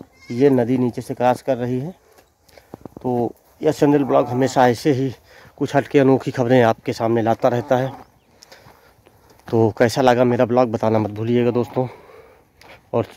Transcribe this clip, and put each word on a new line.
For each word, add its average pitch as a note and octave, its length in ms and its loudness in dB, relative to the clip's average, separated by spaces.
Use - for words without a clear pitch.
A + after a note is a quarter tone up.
ये C3 200 2
नदी B2+ 280 0
नीचे B2 240 -4
से B2+ 120 -12
क्रॉस B2 280 -2
कर C3 140 -4
रही B2 240 -6
है। E3 140 -12
तो B2 300 -4
यह D3+ 100 0
चैनल D3 320 2
ब्लॉग C3+ 240 0
हमेशा B2+ 400 2
ऐसे C3 240 0
ही C3 220 -4
कुछ C#3+ 200 -6
हटके C#3 220 0
अनोखी C3 320 2
खबरें B2 320 2
आपके A2+ 300 0
सामने A#2 300 -2
लाता A2+ 260 0
रहता A#2+ 280 0
है। B2+ 300 -8
तो A2+ 280 2
कैसा B2 220 2
लगा B2 240 4
मेरा B2 200 2
ब्लॉग A#2+ 280 2
बताना A2 260 0
मत G#2 120 -2
भूलिएगा A#2 400 -2
दोस्तों, A#2+ 380 -4
और A#2 140 -2